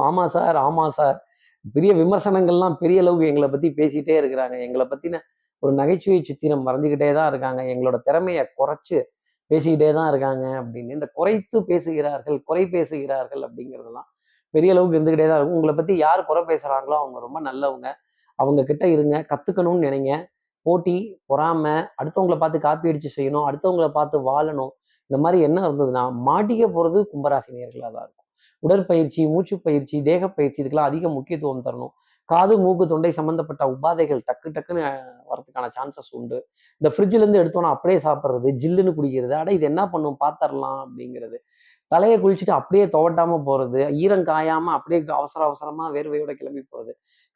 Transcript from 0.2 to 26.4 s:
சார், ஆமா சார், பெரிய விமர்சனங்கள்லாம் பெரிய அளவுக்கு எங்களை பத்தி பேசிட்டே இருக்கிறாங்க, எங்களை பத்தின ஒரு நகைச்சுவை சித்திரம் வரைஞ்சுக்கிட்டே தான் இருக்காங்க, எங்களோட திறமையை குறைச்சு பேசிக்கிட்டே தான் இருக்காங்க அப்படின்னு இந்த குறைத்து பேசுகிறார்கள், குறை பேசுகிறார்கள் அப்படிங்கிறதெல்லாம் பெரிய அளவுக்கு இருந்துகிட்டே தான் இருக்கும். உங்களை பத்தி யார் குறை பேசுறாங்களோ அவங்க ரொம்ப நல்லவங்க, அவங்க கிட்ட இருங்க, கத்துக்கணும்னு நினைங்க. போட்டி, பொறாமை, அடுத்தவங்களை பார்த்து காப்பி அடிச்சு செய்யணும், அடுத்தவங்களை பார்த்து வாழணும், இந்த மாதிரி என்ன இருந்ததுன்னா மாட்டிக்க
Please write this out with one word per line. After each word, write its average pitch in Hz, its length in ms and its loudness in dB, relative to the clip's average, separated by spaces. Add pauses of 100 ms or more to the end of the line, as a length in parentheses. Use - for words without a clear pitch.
சார், 170 280 2
ஆமா 156 320 2
சார், 147 300 2 (560)
பெரிய 180 200 6
விமர்சனங்கள்லாம் 180 840 2
பெரிய 180 260 4
அளவுக்கு 175 260 4
எங்களை 147 220 2
பத்தி 147 200 0
பேசிட்டே 147 460 0
இருக்கிறாங்க, 131 460 -2
எங்களை 127 240 -2
பத்தின 160 340 -8 (440)
ஒரு 139 100 2
நகைச்சுவை 165 500 2
சித்திரம் 143 440 -2
வரைஞ்சுக்கிட்டே 147 460 0
தான் 156 160 2
இருக்காங்க, 131 340 -4
எங்களோட 127 400 -2
திறமையை 170 500 0
குறைச்சு 151 440 -2 (540)
பேசிக்கிட்டே 151 420 2
தான் 160 160 0
இருக்காங்க 135 360 0 (100)
அப்படின்னு 120 360 -10
இந்த 147 220 -8
குறைத்து 196 520 0
பேசுகிறார்கள், 147 800 -2
குறை 175 260 -2
பேசுகிறார்கள் 139 720 -4
அப்படிங்கிறதெல்லாம் 123 680 -16 (440)
பெரிய 165 180 4
அளவுக்கு 180 260 4
இருந்துகிட்டே 156 300 4
தான் 160 100 4
இருக்கும். 151 180 0
உங்களை 156 200 2
பத்தி 165 220 0
யார் 165 280 2
குறை 165 180 0
பேசுறாங்களோ 143 520 -2
அவங்க 131 240 -6
ரொம்ப 135 220 -12
நல்லவங்க, 131 460 -6 (520)
அவங்க 139 240 2
கிட்ட 147 240 0
இருங்க, 151 400 2
கத்துக்கணும்னு 175 580 -2
நினைங்க. 135 260 -2 (540)
போட்டி, 175 300 0 (300)
பொறாமை, 151 480 0 (220)
அடுத்தவங்களை 160 420 -2
பார்த்து 160 220 -2
காப்பி 156 300 0
அடிச்சு 151 200 -4
செய்யணும், 143 360 -2
அடுத்தவங்களை 160 440 0
பார்த்து 151 320 -2
வாழணும், 139 500 -2 (380)
இந்த 135 120 0
மாதிரி 170 220 4
என்ன 160 180 2
இருந்ததுன்னா 143 420 0 (220)
மாட்டிக்க 214 420 2